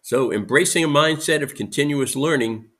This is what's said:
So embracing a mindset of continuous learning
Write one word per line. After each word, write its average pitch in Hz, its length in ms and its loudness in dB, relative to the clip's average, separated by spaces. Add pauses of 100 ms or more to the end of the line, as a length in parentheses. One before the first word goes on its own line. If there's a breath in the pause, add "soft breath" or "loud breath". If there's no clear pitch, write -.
So 123 320 0
embracing 127 500 2
a 156 60 0
mindset 151 540 2
of 143 100 -8
continuous 143 600 -2
learning 123 540 -2 (100)